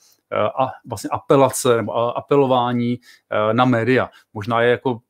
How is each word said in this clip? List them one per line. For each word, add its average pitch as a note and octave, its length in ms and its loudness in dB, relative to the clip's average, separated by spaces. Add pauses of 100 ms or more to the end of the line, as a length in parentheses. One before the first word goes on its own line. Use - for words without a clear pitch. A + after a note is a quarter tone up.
(320)
eh, G#2 40 -4
a G#2+ 340 -2 (160)
vlastně - 260 -10
apelace C3 640 2
nebo, A2 160 -4
eh, A#2 240 -2
apelování, B2 800 0 (320)
eh, G#2+ 240 0
na B2+ 100 4
média. A#2 460 0 (220)
Možná A2+ 300 -2
je, A#2+ 80 4
jako, A#2+ 400 -2